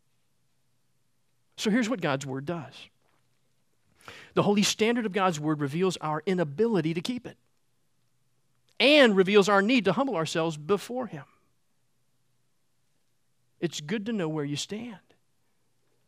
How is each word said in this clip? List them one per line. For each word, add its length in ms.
So 140
here's 180
what 120
God's 240
Word 220
does. 280
The 100
holy 180
standard 440
of 60
God's 280
Word 180
reveals 380
our 280
inability 720
to 60
keep 260
it 100
and 340
reveals 340
our 140
need 220
to 80
humble 240
ourselves 400
before 500
Him. 160
It's 200
good 260
to 60
know 160
where 160
you 120
stand. 420